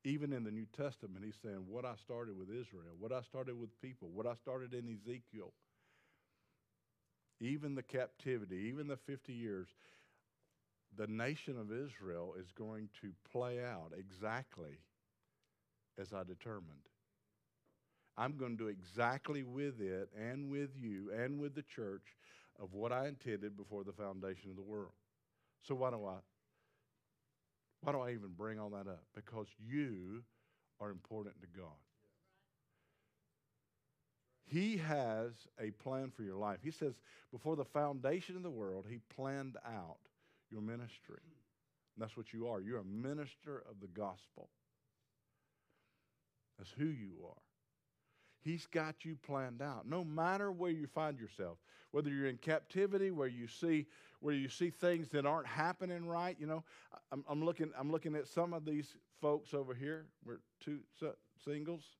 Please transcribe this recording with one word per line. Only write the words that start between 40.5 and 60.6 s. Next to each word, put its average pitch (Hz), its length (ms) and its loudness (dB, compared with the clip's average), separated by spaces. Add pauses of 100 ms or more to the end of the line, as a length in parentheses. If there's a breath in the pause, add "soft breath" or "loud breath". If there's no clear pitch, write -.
your 110 100 -6
ministry." 117 640 -6 (720)
And 110 80 -2
that's 107 120 -4
what 117 180 -8
you 113 160 -2
are. 104 120 0
You're 113 180 -2
a 98 40 -4
minister 135 840 -4
of 104 120 -12
the 101 60 -10
gospel. 95 600 -4 (2000)
That's 90 200 -12
who 143 80 4
you 113 280 -2 (120)
are. - 160 -14 (1000 soft breath)
He's 160 260 0
got 156 380 0
you 160 100 -2
planned 131 460 -2
out. 127 260 -2
No 175 160 0
matter 180 480 4
where 180 180 2
you 156 180 2
find 151 300 2
yourself, 95 400 -4 (340 loud breath)
whether 147 180 6
you're 139 180 4
in 123 100 2
captivity, 190 720 6
where 147 180 4
you 120 200 -2
see 156 400 6 (360 loud breath)
where 147 100 6
you 135 140 6
see 175 220 4
things 165 400 6
that 143 160 6
aren't 147 200 8
happening 170 600 2
right. 170 320 2
You 151 80 -2
know, 156 160 2 (300 loud breath)
I, - 40 -12 (140)
I'm, 139 160 -2
I'm 151 160 4
looking, 170 340 4
I'm 139 140 2
looking 156 240 2
at 139 100 2
some 175 280 4
of 156 100 -2
these 151 320 0 (240)
folks 147 340 6
over 135 200 2
here. 147 320 -2 (180)
We're 120 160 -8 (240)